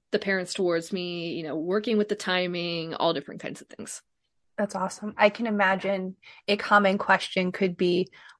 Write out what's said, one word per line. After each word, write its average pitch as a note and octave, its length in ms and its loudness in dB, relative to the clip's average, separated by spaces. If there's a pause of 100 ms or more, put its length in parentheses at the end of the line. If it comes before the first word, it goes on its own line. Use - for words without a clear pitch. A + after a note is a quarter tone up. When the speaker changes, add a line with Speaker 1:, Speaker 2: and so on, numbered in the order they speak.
Speaker 1:
the G#3 80 2
parents F#3+ 380 -2
towards E3+ 360 0
me, F3 440 -4
you E3 80 -6
know, D#3 120 -6
working G#3 420 0
with G#3 120 2
the G3+ 60 -2
timing, F3 800 -2
all E3 180 2
different - 280 -8
kinds - 200 -10
of - 60 -20
things. - 340 -14 (560)
Speaker 2:
That's G3+ 160 -2
awesome. F#3+ 440 -6
I G#3 120 6
can A3+ 160 -4
imagine F#3+ 680 0 (320)
a G3+ 100 2
common G3+ 400 4
question F#3 540 2
could F#3 260 0
be, F3+ 320 2 (300)